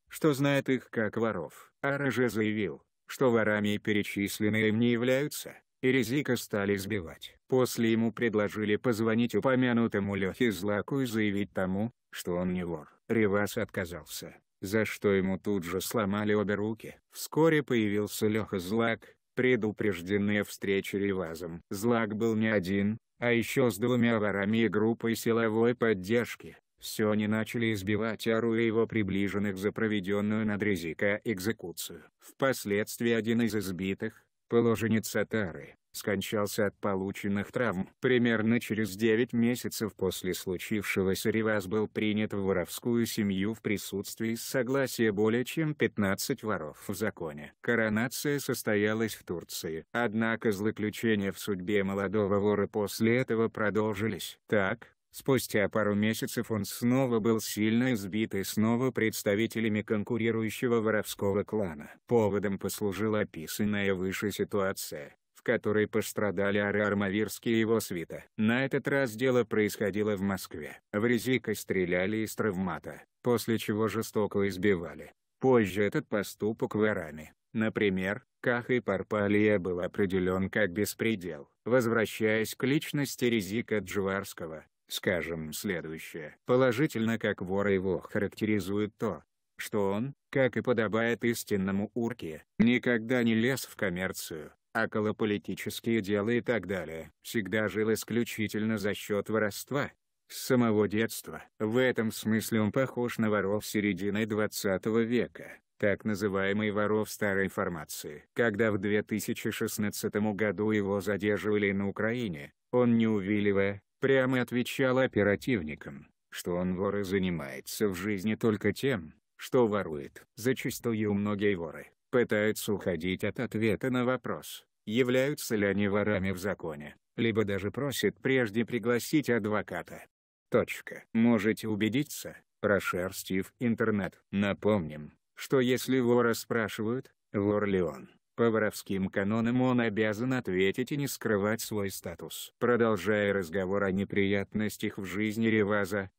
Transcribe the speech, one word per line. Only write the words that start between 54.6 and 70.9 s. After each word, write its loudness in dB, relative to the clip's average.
спустя 0
пару 2
месяцев 0
он 0
снова 2
был 2
сильно 0
избит -2
и -2
снова 2
представителями 0
конкурирующего 0
воровского 0
клана. -4
Поводом 2
послужила -2
описанная -2
выше -2
ситуация, -4
в -20
которой 0
пострадали 0
Ары 0
Армавирский 0
и 4
его 2
свита. -8
На 2
этот -4
раз 0
дело 4
происходило 0
в -4
Москве. -4